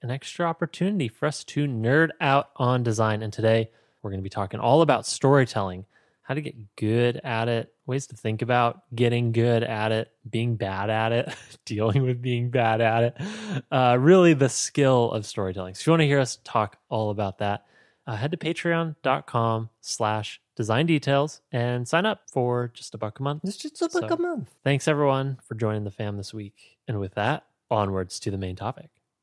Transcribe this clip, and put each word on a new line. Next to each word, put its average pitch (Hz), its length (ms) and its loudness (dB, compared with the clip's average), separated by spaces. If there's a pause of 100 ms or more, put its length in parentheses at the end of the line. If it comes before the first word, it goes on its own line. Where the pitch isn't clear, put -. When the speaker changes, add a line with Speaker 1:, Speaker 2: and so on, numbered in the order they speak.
Speaker 1:
an 120 80 -6
extra 143 380 -4
opportunity 170 640 -2
for - 180 -4
us - 180 -6
to 143 220 -2
nerd 135 420 4 (120)
out 139 340 4
on 123 260 2
design. 110 400 0
And 107 100 -6
today, 113 380 2 (320)
we're 104 80 -8
gonna 95 140 -6
be 98 60 -10
talking 104 300 -6
all 123 220 4
about 131 240 2
storytelling, 107 800 2 (380)
how 139 100 -8
to 151 80 -4
get 147 140 -12 (220)
good 120 400 0
at 117 320 -4
it, 117 240 -4 (120)
ways 135 220 -4
to 117 80 -20
think 110 260 -4
about 120 400 2 (140)
getting 120 380 2
good 117 280 4
at 110 300 -2
it, 110 180 -2 (200)
being 117 260 -2
bad 98 340 -4
at 110 220 0
it, 117 180 0 (200)
<laughs> - 160 -20
dealing 110 380 0
with 123 180 -2
being 123 280 -2
bad 113 300 2
at 117 240 4
it, 202 640 -4
uh, 127 300 4
really 170 340 8
the 135 140 4
skill 131 640 2
of 107 140 -4
storytelling. 95 500 -6
So - 60 -14
if - 60 -2
you 160 40 4
wanna 165 140 6
hear 139 160 4
us - 240 -4
talk 107 320 -2 (100)
all 110 220 -2
about 101 300 -4
that, 104 260 -4 (420)
uh, 117 80 -6
head 131 160 -4
to 175 60 -4
patreon 165 640 -2
dot 139 240 0
com 113 420 0 (120)
slash 107 580 -4 (160)
design 113 300 0
details 143 560 0 (100)
and 123 340 -2
sign 175 200 0
up 220 160 -4 (100)
for 123 420 -2
just - 220 -16
a - 20 -16
buck 107 220 -8
a 135 40 -6
month. 147 200 -4
Speaker 2:
It's 196 140 -6
just - 240 -14
a 330 80 -2
buck 359 200 -2
Speaker 1:
So, 330 60 0
Speaker 2:
a - 20 0
month. 339 320 -6 (140)
Speaker 1:
thanks, 139 240 0
everyone, 135 580 0
for 113 100 -10
joining 107 280 -2
the 101 80 -8
fam 104 240 -8
this 101 180 -10
week. - 440 -16 (100)
And 104 140 -4
with 95 140 -8
that, 113 280 -2 (260)
onwards 98 520 -2
to 107 100 -4
the 98 60 -4
main 92 180 -6
topic. 117 340 -10 (320)